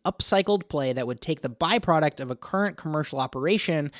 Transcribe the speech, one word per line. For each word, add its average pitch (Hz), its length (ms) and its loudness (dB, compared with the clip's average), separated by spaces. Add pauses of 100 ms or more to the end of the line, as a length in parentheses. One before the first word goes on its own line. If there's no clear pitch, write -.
upcycled 196 640 0
play 135 240 0
that 123 120 -2
would 120 140 -4
take 156 220 -4
the 135 80 -4
byproduct 160 720 2
of 127 100 -6
a 127 60 -4
current 190 400 -2
commercial 151 420 -4
operation 147 800 0